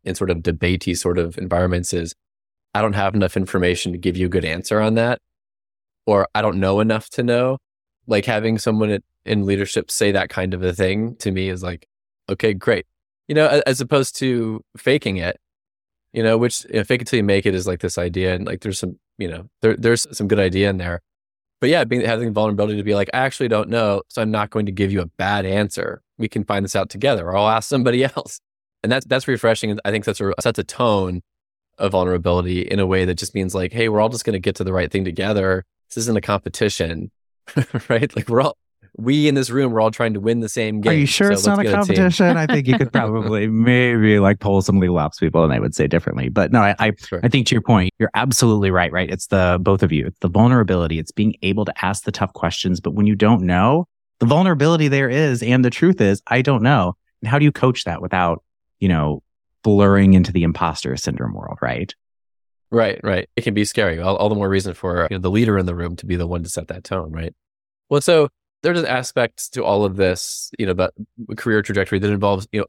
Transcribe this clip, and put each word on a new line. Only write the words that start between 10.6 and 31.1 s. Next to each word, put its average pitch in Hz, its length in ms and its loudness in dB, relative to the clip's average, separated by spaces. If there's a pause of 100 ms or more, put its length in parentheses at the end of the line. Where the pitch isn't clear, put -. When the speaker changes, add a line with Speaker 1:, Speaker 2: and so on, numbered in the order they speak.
Speaker 1:
a 90 100 0
thing 101 440 -2
to 104 140 -4
me 95 180 -4
is 92 120 -8
like, 90 260 -10 (400)
"Okay, 104 280 0
great." 95 320 -2 (400)
You 151 80 -2
know, 151 100 4
a-, 143 220 4
as 135 120 0
opposed 135 380 -2
to 117 420 -2 (160)
faking 127 420 0
it, 87 200 -6 (760)
you 117 100 -4
know, 110 120 4
which, 117 300 -2
you - 120 -4
know, 104 60 0
fake 120 200 -2
it 110 40 -14
till 127 100 0
you 107 60 2
make 98 220 2
it 101 80 2
is, 92 140 -4
like, 92 140 -4
this - 180 -4
idea. 90 340 -2
And, 92 140 -6
like, 90 140 -8
there's 98 180 -6
some, 92 180 -8 (220)
you 98 80 -6
know, 85 160 -12 (180)
there, 110 160 4
there's 117 300 2 (100)
some 104 100 -2
good 104 120 2
idea 95 320 2
in 92 60 -4
there. 87 240 -6 (600)
But 123 80 2
yeah, 156 160 4
being, 123 160 -2
having 113 320 -2
vulnerability 104 420 0
to 101 80 -4
be 104 100 0
like, 101 200 0
"I 127 60 0
actually 131 280 -2
don't 107 220 0
know, 110 400 0
so - 120 -6
I'm 107 100 -2
not 107 180 -2
going 107 160 -4
to 101 80 -6
give 98 180 0
you 101 80 0
a 87 60 -2
bad 98 400 -4
answer. 98 560 -4 (160)
We 113 100 -6
can 107 160 -6
find 101 220 -2
this 95 100 -4
out 98 140 -2
together, 107 380 -2
or 92 100 -2
I'll 104 100 2
ask 110 220 0
somebody 127 340 2
<laughs> 135 120 -4
else." - 260 -12 (420)
And 107 80 0
that's, 127 140 -2
that's 127 240 -2
refreshing. 113 420 0
And 104 140 -6
I 101 60 -2
think 107 120 -2
that's 104 160 -4
a, 98 220 -2
sets 117 180 -2
a 98 60 -2
tone 95 560 0 (560)